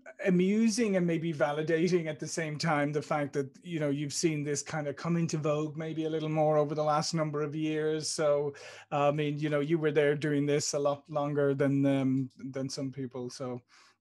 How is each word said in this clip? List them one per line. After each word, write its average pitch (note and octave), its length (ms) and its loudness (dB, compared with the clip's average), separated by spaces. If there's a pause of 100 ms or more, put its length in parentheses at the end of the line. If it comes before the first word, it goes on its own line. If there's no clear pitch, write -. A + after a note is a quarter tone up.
(260)
amusing G3+ 680 4
and F3 100 2
maybe E3 280 0
validating D#3 720 2
at D3+ 120 -6
the D#3 80 -8
same D#3 300 -4
time, D3 360 0
the D3 80 -2
fact D3 320 -2
that, C#3 160 -2 (140)
you E3+ 160 -6
know, D3+ 100 0
you've C#3+ 240 -2
seen D#3 300 0
this C#3+ 180 -4
kind D3+ 260 -6
of C#3 80 -6
come E3+ 220 -2
into E3 200 -2
vogue D3+ 380 -2
maybe D#3+ 300 -6
a D#3 40 -2
little D#3 200 -2
more D#3 280 4
over D3+ 160 2
the D3+ 100 0
last D3+ 300 2
number D3+ 280 0
of D3 120 -4
years. D#3 540 -2
So, D3 460 2 (380)
uh, C#3+ 180 4
I - 20 4
mean, D3 280 0
you D3+ 100 0
know, D3 100 0
you D3+ 180 2
were D3+ 140 2
there D3 240 4
doing C#3+ 300 0
this D3 280 0
a D3+ 60 -2
lot C#3+ 300 0
longer C#3+ 440 2
than, C#3 320 2
um, C3+ 440 2 (220)
than C3+ 180 -6
some C3+ 220 -8
people. B2+ 380 -8
So B2 320 -8 (400)